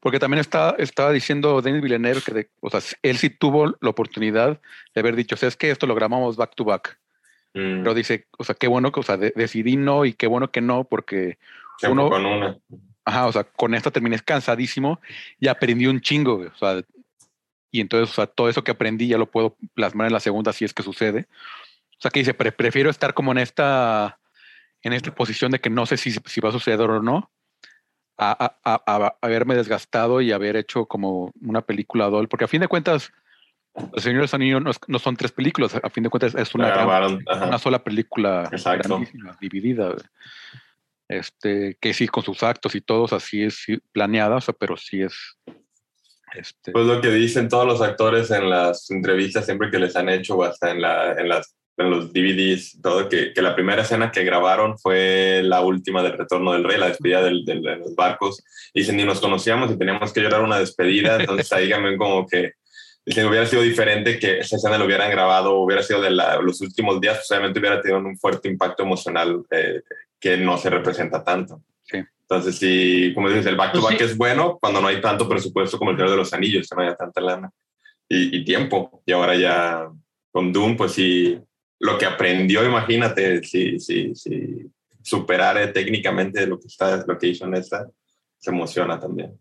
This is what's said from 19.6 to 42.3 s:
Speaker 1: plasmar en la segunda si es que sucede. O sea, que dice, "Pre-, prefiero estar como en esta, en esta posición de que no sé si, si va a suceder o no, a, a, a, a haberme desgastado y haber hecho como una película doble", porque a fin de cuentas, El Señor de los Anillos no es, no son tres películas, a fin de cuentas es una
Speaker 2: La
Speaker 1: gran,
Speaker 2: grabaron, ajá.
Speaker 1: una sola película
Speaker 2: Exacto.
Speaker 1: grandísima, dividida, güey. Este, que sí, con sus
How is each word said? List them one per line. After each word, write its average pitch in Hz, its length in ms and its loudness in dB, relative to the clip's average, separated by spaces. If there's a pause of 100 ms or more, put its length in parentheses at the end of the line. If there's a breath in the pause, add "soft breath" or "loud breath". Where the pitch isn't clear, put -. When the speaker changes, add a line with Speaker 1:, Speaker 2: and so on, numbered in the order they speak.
Speaker 1:
plasmar 107 320 -2
en 113 60 0
la 107 80 0
segunda 107 320 -2
si 107 140 -4
es - 80 -8
que - 80 -8
sucede. 107 440 -2 (720 loud breath)
O - 20 -20
sea, 131 100 -2
que 143 100 0
dice, 127 140 0
"Pre-, 113 180 -2
prefiero 139 380 2
estar 139 240 -2
como 135 180 0
en 127 60 2
esta, 120 840 0 (600 soft breath)
en 117 100 -2
esta 127 220 -6
posición 117 360 -2
de 131 100 0
que 117 100 -2
no 117 160 0
sé 131 100 0
si, 123 160 -4
si - 280 -6
va 110 100 0
a - 20 -4
suceder 113 380 2
o 110 120 2
no, 135 280 -2 (880 soft breath)
a, 104 140 2
a, 120 220 -2 (320)
a, 104 200 2
a - 160 -2
haberme 120 340 0
desgastado 117 640 0
y 120 100 2
haber 104 260 0
hecho 110 280 -2
como 95 560 -4
una 110 220 -2
película 104 480 -2
doble", 107 180 0
porque - 160 -2
a - 40 -2
fin 156 120 0
de 180 80 0
cuentas, 160 420 0 (840 soft breath)
El 107 80 -4
Señor 120 160 0
de 143 60 2
los 143 100 -4
Anillos 135 280 0
no 151 80 -2
es, 117 80 -2 (100)
no 131 100 -2
son 123 180 -2
tres 117 160 -4
películas, 131 500 0
a 110 80 -6
fin 113 140 -4
de 117 60 -2
cuentas 120 240 0
es - 200 -4
una 117 100 2
Speaker 2:
La 110 100 2
Speaker 1:
gran, 95 120 2
Speaker 2:
grabaron, 95 400 2
ajá. 92 200 -2
Speaker 1:
una 92 120 0
sola 127 240 0
película 104 720 -2
Speaker 2:
Exacto. 92 380 -2
Speaker 1:
grandísima, 95 500 -6
dividida, 98 460 -2
güey. - 180 -6 (1040 loud breath)
Este, 98 720 -4
que 107 120 -2
sí, 117 140 0
con 110 160 -4
sus 95 220 -6